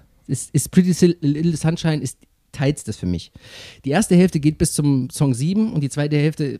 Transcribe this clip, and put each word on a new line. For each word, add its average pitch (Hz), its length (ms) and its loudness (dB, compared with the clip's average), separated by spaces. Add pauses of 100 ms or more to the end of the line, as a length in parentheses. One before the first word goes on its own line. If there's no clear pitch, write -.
(280)
Ist, - 260 -6
ist - 160 0
Pretty 180 240 4
Sil-, 175 280 2
Little 151 360 0
Sunshine 160 440 -2
ist, - 180 -10 (320)
teils 147 320 -2
das 107 140 -10
für 92 100 -6
mich. 90 240 -4 (540)
Die 131 40 -4
erste 185 260 2
Hälfte 180 240 4
geht 151 200 0
bis - 140 0
zum 139 360 0
Song 139 240 0
sieben 196 400 -2
und 151 80 -2
die 139 80 -2
zweite 147 280 -2
Hälfte 147 420 -2